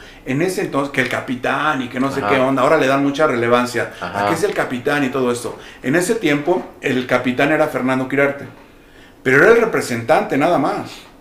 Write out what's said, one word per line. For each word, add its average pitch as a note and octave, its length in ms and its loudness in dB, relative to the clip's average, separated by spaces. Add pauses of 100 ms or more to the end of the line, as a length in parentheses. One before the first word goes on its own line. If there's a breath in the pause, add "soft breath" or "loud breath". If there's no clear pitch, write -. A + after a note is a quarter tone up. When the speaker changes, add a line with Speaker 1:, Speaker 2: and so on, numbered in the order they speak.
(260 loud breath)
Speaker 1:
En C#3+ 160 -2
ese F#3 180 -2
entonces, C#3 320 -4
que C3+ 80 -2
el B2 80 -2
capitán C3 720 -4
y A#2+ 80 -6
que B2+ 120 -8
no C3+ 120 0
sé - 80 -4
Speaker 2:
Ajá. G2+ 140 -2
Speaker 1:
qué C3+ 40 2
onda, C3 220 2
ahora D3+ 160 4
le C#3 100 2
dan C#3 160 2
mucha C#3+ 240 2
relevancia A#2+ 720 0
Speaker 2:
Ajá. G2 280 -4
Speaker 1:
a - 20 2
que - 60 2
es - 100 -2
el G3 80 -2
capitán C#3+ 520 -2
y B2+ 40 0
todo B2 240 0
esto. A#2+ 240 -6 (260 loud breath)
En C3+ 140 0
ese F3+ 200 2
tiempo, D3 460 0 (200)
el B2+ 240 -2
capitán B2+ 440 0
era D#3 180 2
Fernando C3 380 -2
Quirarte, C#3 380 -2 (800 soft breath)
pero C3+ 200 6
era G#3+ 100 8
el A#3 80 6
representante C#3+ 800 0
nada D#3+ 200 2
más. D#3+ 340 -2 (280)